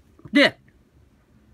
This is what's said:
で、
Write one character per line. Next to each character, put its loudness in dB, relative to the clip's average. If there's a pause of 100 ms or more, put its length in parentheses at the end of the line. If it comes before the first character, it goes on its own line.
(340)
で、 0 (960)